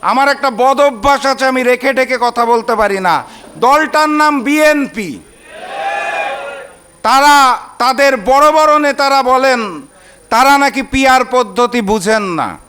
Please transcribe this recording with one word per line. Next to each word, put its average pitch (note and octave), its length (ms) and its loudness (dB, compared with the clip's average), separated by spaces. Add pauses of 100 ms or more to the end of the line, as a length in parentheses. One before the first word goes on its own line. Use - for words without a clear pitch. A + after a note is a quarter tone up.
আমার A#3+ 260 0
একটা C#4 240 -2
বদ B3+ 300 0
অভ্যাস C#4 440 0
আছে, C4 200 -2
আমি C4 180 0
রেখে B3+ 300 0
ডেকে B3+ 280 -2
কথা A#3+ 240 0
বলতে A#3 300 0
পারি G3+ 240 0
না। E3 240 0 (340)
দলটার D4+ 520 2
নাম D4+ 320 0
বিএনপি। C#4 800 -2 (1800)
তারা, C4+ 560 4 (200)
তাদের C4 400 2
বড় C4+ 340 2
বড় D4+ 280 4
নেতারা C#4 440 0
বলেন B3 580 0 (480)
তারা C4+ 280 4
নাকি C#4 240 -2
পিআর C4 500 2
পদ্ধতি A#3+ 500 -2
বুঝেন G#3+ 420 -2
না। C#3+ 340 -6 (120)